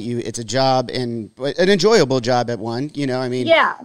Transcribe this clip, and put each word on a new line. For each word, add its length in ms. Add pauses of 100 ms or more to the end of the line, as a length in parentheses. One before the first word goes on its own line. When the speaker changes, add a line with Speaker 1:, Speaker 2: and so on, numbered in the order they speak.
Speaker 1:
You, 160
it's 200
a 60
job 440
and 480
an 320
enjoyable 520
job 280
at 100
one, 340
you 120
know, 140
I 80
mean, 180
Speaker 2:
Yeah. 400